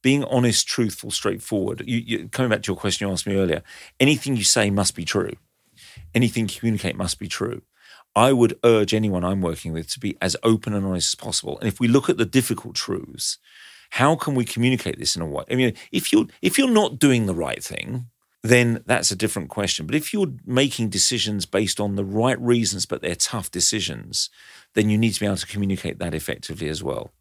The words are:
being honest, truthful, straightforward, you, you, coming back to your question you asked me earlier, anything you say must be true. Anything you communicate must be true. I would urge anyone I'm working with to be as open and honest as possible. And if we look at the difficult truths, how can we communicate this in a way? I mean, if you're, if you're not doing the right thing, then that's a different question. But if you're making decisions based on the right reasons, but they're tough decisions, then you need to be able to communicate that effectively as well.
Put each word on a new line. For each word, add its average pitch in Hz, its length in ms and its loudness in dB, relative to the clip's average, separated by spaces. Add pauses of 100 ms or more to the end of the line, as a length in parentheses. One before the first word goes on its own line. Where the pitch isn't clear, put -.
being 135 220 4
honest, 123 420 2
truthful, - 460 -2
straightforward, 98 720 -4
you, 117 120 -2
you, 113 300 -6
coming 127 220 0
back 101 120 2
to 98 100 -2
your 90 40 -2
question 101 300 -2
you 98 60 -2
asked 90 160 -4
me 98 80 0
earlier, 87 260 0 (380)
anything 135 360 2
you 104 60 0
say 104 280 2
must 98 260 0
be 85 80 -8
true. 92 300 -2 (840)
Anything 117 320 2
you - 100 -10
communicate 107 380 -2
must - 240 -4
be 104 80 -10
true. - 340 -6 (540)
I 123 160 8
would 120 320 4
urge 110 280 6
anyone 101 320 0
I'm 95 160 0
working 82 320 -2
with 82 200 -6
to - 80 -10
be - 200 -4
as 92 220 -2
open 110 320 2
and 98 100 -2
honest 92 300 -2
as - 0 -
possible. - 460 -6
And 110 80 -2
if 98 100 -4
we 123 80 2
look 127 240 4
at - 80 0
the 110 80 2
difficult - 480 0
truths, - 640 -6 (520)
how 147 260 4
can 143 180 -4
we 123 100 2
communicate 120 540 0
this - 160 -2
in 85 80 -4
a 80 40 -4
way? 71 220 -6
I 123 60 -2
mean, 127 200 2 (180)
if - 200 -2
you're, 320 140 4 (140)
if 185 180 0
you're 269 100 4
not 214 300 2
doing 123 280 4
the 90 80 -2
right 73 280 -4
thing, 123 460 -8 (360)
then 117 420 4
that's 104 260 0
a 95 40 -4
different 98 340 -4
question. 95 360 -4
But 107 80 -4
if 151 180 -4
you're 190 200 0 (120)
making 127 440 0
decisions 101 580 0
based 101 320 0
on 104 160 -2
the 98 100 -2
right 113 360 0
reasons, 117 460 2
but - 140 -6
they're 85 140 -4
tough - 380 -4
decisions, 87 800 -4 (440)
then 107 160 4
you 107 80 4
need 113 140 4
to - 80 -6
be 104 60 -2
able 98 100 0
to - 100 -8
communicate 98 540 -4
that 85 120 -4
effectively - 560 -6
as 78 140 -6
well. - 380 -6